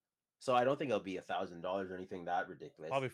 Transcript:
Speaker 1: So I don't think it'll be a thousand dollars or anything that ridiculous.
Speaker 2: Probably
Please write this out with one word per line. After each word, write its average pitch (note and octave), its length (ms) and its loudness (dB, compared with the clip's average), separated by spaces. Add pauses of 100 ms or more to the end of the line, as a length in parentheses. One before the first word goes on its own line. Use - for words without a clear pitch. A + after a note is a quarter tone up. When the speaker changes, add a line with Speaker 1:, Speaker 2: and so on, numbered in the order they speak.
(400)
Speaker 1:
So B2+ 140 2
I B2 120 6
don't C3+ 120 4
think D3 120 0
it'll G#2 120 4
be F#2 160 -4
a E2+ 40 -6
thousand F2 400 -4
dollars F#2 300 0
or F#2 40 -6
anything F#2 300 -8
that F2 240 0
ridiculous. D#2+ 400 -12
Speaker 2:
Probably C3+ 240 0